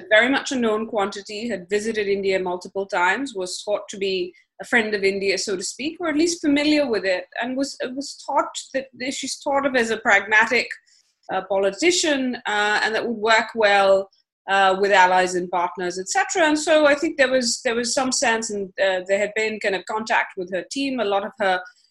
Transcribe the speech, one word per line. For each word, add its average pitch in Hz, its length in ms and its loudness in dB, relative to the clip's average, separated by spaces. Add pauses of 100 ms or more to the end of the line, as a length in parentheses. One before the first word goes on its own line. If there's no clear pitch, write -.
(100)
very 226 180 6
much 269 240 -2
a 269 40 -4
known 220 300 0
quantity, 208 600 -6
had 185 220 -8
visited 208 380 -2
India 196 300 0
multiple 185 460 -4
times, 202 500 0
was 185 300 -8
thought 202 240 -4
to 220 80 -14
be 190 380 -4 (280)
a - 40 -14
friend 214 280 2
of 196 80 -2
India, 196 360 0
so 196 180 -4
to 185 60 -8
speak, 311 380 -8
or 349 100 -2
at 294 80 0
least 339 240 0
familiar 294 440 2
with 202 200 -2
it, 185 180 0 (160)
and 254 160 -4
was, 277 220 -4 (160)
was - 320 -10
thought 311 280 0 (200)
that 262 400 -6
she's - 280 -8
thought 277 220 0
of 269 100 -2
as 233 140 2
a 220 80 -2
pragmatic, 214 720 2 (640)
uh, - 160 0
politician, 254 960 0
uh, 208 380 0
and 220 120 0
that 220 140 -2
would 233 80 -4
work 220 380 2
well, 196 560 4 (400)
uh, 190 280 4
with 202 140 2
allies 185 420 6
and 180 160 -4
partners, 180 480 -2
et 190 120 -10
cetera. 381 360 2
And 302 120 2
so 311 260 4
I 285 100 6
think 311 220 -2
there 262 140 4
was, 254 340 0
there 240 100 0
was 233 200 -2
some 262 180 0
sense, 226 380 0
and, 202 180 -6 (100)
uh, 185 280 2
there 196 120 2
had 202 160 -2
been 220 260 -2
kind 202 140 0
of 175 120 -4
contact 220 500 -2
with 180 160 -8
her 180 180 -6
team. 269 300 -4
A 208 60 -2
lot 202 180 0
of 208 140 -10
her, 185 200 0 (320)